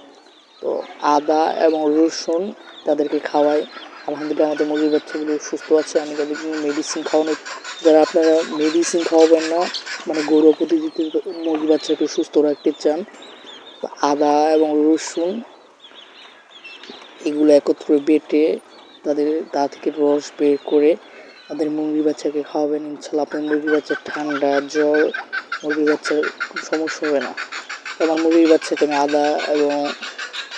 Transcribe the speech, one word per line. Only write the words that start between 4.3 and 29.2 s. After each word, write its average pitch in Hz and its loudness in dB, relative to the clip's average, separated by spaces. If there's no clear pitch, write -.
আমাদের 151 0
মুরগির 151 0
বাচ্চাগুলো 151 -4
সুস্থ - -10
আছে। 156 2
আমি 151 -8
তাদেরকে 151 -6
মেডিসিন 151 -4
খাওয়ানো, 156 0
যারা 156 8
আপনারা 160 4
মেডিসিন 165 0
খাওয়াবেন 160 6
না, 170 0
মানে, 156 -4
ঘরোয়া 156 8
পদ্ধতিতে 160 -2
মুরগির 156 -2
বাচ্চাকে 151 -2
সুস্থ - -4
রাখতে 147 0
চান, 156 0
তো - -8
আদা 147 2
এবং 156 4
রসুন 160 0
এগুলো 151 2
একত্রে 147 4
বেটে 151 2
তাদের 147 0
গা 143 0
থেকে - -8
রস 147 2
বের 143 4
করে 147 6
তাদের 151 -4
মুরগির 151 -2
বাচ্চাকে 151 -2
খাওয়াবেন। 151 -2
ইনশাল্লাহ, 147 -6
আপনার 151 -6
মুরগির 151 -2
বাচ্চার 147 -2
ঠান্ডা, 143 -2
জ্বর, 151 2
মুরগির 151 -2
বাচ্চার 151 -2
কোনো - -12
সমস্যা 160 -4
হবে 143 0
না। 123 -6
তো - -8
আমার 160 2
মুরগির 165 6
বাচ্চাকে 156 2
আমি 147 0
আদা 147 2